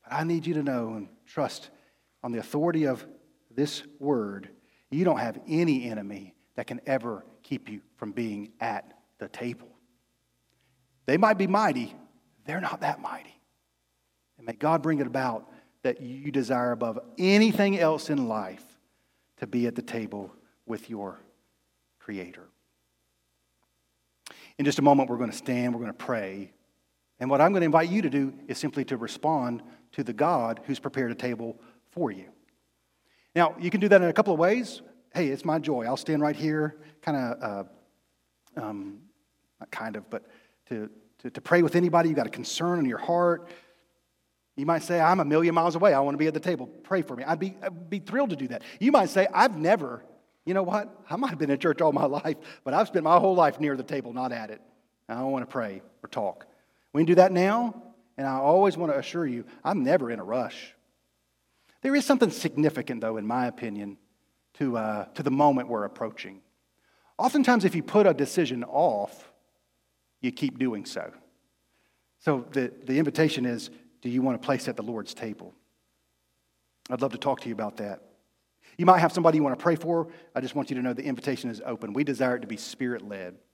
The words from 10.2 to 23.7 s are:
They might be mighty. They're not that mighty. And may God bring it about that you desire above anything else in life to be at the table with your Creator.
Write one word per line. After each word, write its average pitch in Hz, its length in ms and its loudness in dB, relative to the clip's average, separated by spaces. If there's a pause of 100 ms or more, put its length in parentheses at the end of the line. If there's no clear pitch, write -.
They 139 120 2
might 214 200 4
be 190 100 0
mighty. 180 480 0 (500)
They're 175 160 -8
not - 200 -8
that - 200 -4
mighty. - 380 -14 (1000)
And 113 100 -14
may 113 60 -8
God 156 280 2
bring 151 180 0
it 131 80 -2
about 120 420 -4 (340)
that 127 180 -2
you 135 300 -10
desire 123 400 0
above 113 280 -4 (180)
anything 196 640 4
else 156 300 2
in 139 180 0
life 101 360 -6 (720)
to 120 100 -10
be 120 200 -2
at 117 80 -6
the 120 60 -6
table 107 520 -10 (320)
with 110 240 -10
your 101 300 -10 (800)
Creator. 87 480 -14 (2000)